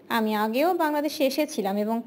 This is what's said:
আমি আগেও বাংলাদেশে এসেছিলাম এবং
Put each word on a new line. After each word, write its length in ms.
আমি 260
আগেও 380
বাংলাদেশে 520
এসেছিলাম 520
এবং 300